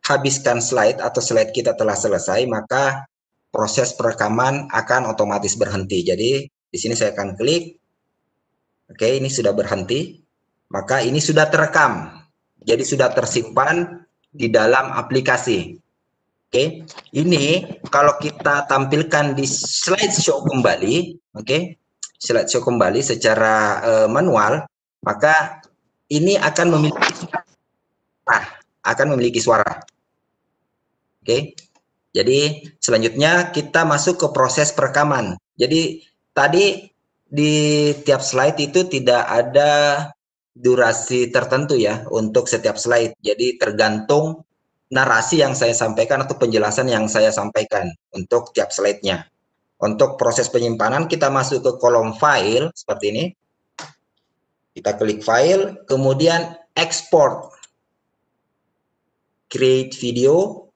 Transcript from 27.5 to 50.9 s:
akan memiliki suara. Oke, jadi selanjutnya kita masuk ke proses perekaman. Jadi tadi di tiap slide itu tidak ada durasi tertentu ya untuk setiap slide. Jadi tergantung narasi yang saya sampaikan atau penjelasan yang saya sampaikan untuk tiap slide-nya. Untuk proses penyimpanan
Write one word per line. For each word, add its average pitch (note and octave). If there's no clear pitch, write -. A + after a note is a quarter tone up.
akan A#2
memiliki A#2+
suara. A2+
Oke, C#3
jadi C#3
selanjutnya C#3
kita D#3
masuk D#3
ke E3
proses C3+
perekaman. C3+
Jadi D#3
tadi F#3
di D3+
tiap C3+
slide C3
itu F3+
tidak B2
ada B2+
durasi B2
tertentu C3
ya A2
untuk A2
setiap A2
slide. A#2
Jadi A2
tergantung A2
narasi B2+
yang C3+
saya A#2+
sampaikan A2+
atau -
penjelasan A2+
yang A2
saya -
sampaikan G#2
untuk F#2+
tiap -
slide-nya. G2
Untuk G#2+
proses A#2+
penyimpanan A#2